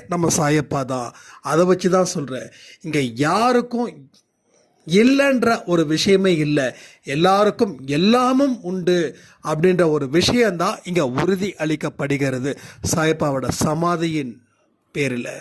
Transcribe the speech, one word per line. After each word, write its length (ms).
நம்ம 280
சாயப்பா 480
தான். 280
அதை 220
வச்சு 260
தான் 240
சொல்றேன். 360
இங்க 200
யாருக்கும் 680
இல்லைன்ற 600
ஒரு 220
விஷயமே 500
இல்லை, 280
எல்லாருக்கும் 680
எல்லாமும் 760
உண்டு 340
அப்படின்ற 440
ஒரு 200
விஷயந்தான் 760
இங்க 180
உறுதி 440
அளிக்கப்படுகிறது 920
சாயப்பாவோட 600
சமாதியின் 760
பேரில். 360